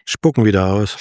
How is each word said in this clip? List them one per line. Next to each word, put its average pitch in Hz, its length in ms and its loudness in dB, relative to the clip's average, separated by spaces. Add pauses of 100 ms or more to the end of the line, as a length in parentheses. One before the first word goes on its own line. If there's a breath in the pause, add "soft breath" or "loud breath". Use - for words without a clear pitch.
Spucken 127 400 0
wieder 95 220 2
aus. 101 340 -2